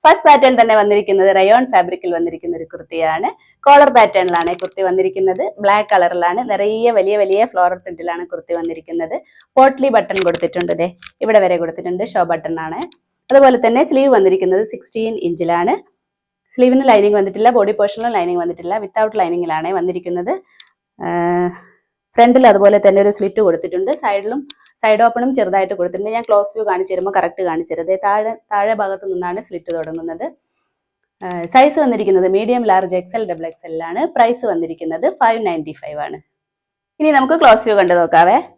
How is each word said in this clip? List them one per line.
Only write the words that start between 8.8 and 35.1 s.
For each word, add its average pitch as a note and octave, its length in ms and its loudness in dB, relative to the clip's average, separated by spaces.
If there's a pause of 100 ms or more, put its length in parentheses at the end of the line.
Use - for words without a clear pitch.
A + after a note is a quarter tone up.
പോട്ട്ലി C4+ 380 4
ബട്ടൺ G3 320 0
കൊടുത്തിട്ടുണ്ട്, E3+ 540 -4
ദേ F3 60 -2 (380)
ഇവിടെ G#3+ 200 4
വരെ F3 160 0
കൊടുത്തിട്ടുണ്ട്, F3 420 -8 (100)
ഷോ F#3 180 0
ബട്ടൺ E3 340 -6
ആണ്. D#3+ 140 -10 (500)
അതുപോലെ C4 380 6
തന്നെ A#3+ 240 2
സ്ലീവ് C4+ 260 2
വന്നിരിക്കുന്നത് F#3+ 560 2
സിക്സ്റ്റീൻ A3+ 420 -8 (140)
ഇഞ്ചിലാണ്. E3+ 460 -2 (840)
സ്ലീവിന് B3+ 340 4
ലൈനിങ് G#3 280 4
വന്നിട്ടില്ല, G#3 400 0
ബോഡി G#3 200 0
പോർഷനിലും A3+ 380 -4
ലൈനിങ് F3 260 -2
വന്നിട്ടില്ല, F3 400 -6
വിത്തൗട്ട് A3 380 -4
ലൈനിങ്ങിലാണ് E3+ 580 -4
വന്നിരിക്കുന്നത്. F3+ 540 -6 (760)
ഏഹ്, F3 420 -2 (680)
ഫ്രണ്ടിൽ B3 320 6
അതുപോലെ G3+ 340 6
തന്നെ G3 200 4
ഒരു G#3 120 2
സ്ലിറ്റ് G3 300 -4
കൊടുത്തിട്ടുണ്ട്, F3+ 440 -2 (120)
സൈഡിലും G#3+ 380 -4 (420)
സൈഡ് A3 240 2
ഓപ്പണും A#3+ 320 -2
ചെറുതായിട്ട് F#3+ 420 -2
കൊടുത്തിട്ടുണ്ട്. F#3 360 -6
ഞാൻ A#3 120 -4
ക്ലോസ് G3+ 280 0
വ്യൂ A3 140 -6
കാണിച്ചു F#3+ 240 -4
തരുമ്പോൾ F#3+ 240 -6
കറക്റ്റ് F3+ 300 -4
കാണിച്ചു E3 260 -6
തരാം. E3 160 -8
ദേ F#3+ 60 0 (100)
താഴെ, G#3+ 260 -2 (200)
താഴെ G#3 300 -2
ഭാഗത്ത് G3 300 -6
നിന്നാണ് F3+ 360 -8
സ്ലിറ്റ് E3+ 300 -14
തുടങ്ങുന്നത്. E3 460 -10 (1000)
ഏഹ്, F3+ 160 -10 (140)
സൈസ് D4 280 6
വന്നിരിക്കുന്നത് G3 520 0
മീഡിയം, A#3 340 0
ലാർജ്, F#3 300 0
എക്സ് F3+ 200 -12
എൽ, A3 120 -4
ഡബിൾ E3 180 -10
എക്സ് - 200 -20
എൽ D#3+ 60 -10 (140)
ആണ്. G#3+ 140 -4 (120)
പ്രൈസ് A#3+ 360 0
വന്നിരിക്കുന്നത് E3 560 -6 (120)